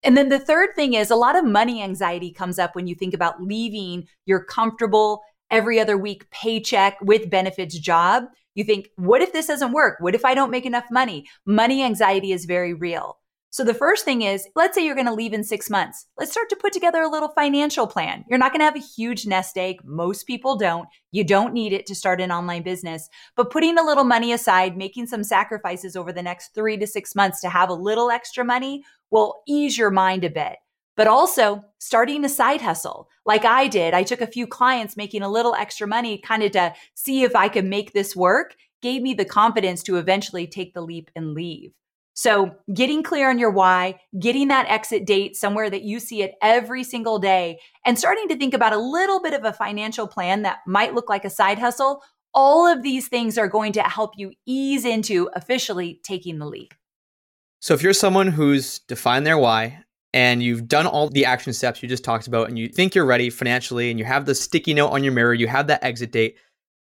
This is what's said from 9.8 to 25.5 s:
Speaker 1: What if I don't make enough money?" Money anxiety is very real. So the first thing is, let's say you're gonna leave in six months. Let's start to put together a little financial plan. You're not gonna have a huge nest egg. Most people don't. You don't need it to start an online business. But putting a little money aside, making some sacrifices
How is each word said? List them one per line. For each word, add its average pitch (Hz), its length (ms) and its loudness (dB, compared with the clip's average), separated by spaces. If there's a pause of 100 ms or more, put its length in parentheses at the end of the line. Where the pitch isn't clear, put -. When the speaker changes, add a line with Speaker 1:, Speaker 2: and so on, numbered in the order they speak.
Speaker 1:
What 180 160 -2
if 233 100 0
I 262 80 4
don't 262 180 0
make 254 140 -4
enough 240 260 -4
money?" 233 340 -2 (200)
Money 233 380 2
anxiety 196 500 0
is 175 120 -6
very 175 280 -2
real. 170 440 -8 (320)
So - 160 -4
the 226 80 4
first 294 320 0
thing 254 160 0
is, 196 340 -2
let's 370 200 2
say 349 100 2
you're 285 100 -2
gonna 247 180 0
leave 220 200 -6
in 208 100 -4
six 208 260 -6
months. - 360 -4 (120)
Let's - 140 -8
start 466 180 -4
to 403 60 -2
put 403 160 -2
together 339 300 0
a 320 80 0
little 302 200 -4
financial 294 560 0
plan. - 440 -6
You're 247 100 2
not 269 140 4
gonna 311 100 2
have 302 140 2
a - 20 -10
huge 233 460 -8
nest 185 320 -2
egg. 185 260 -6
Most 170 400 -6
people 262 320 -4
don't. 175 320 -2 (240)
You 196 140 -2
don't 202 280 2
need 220 200 -2
it 196 140 -6
to 196 80 -10
start 185 260 -2
an 180 100 -4
online 175 320 -6
business. 175 460 -10 (260)
But 240 140 0
putting 330 280 2
a 330 60 4
little 285 220 2
money 233 260 2
aside, 185 460 2
making 190 300 -8
some 214 180 -6
sacrifices 196 720 -4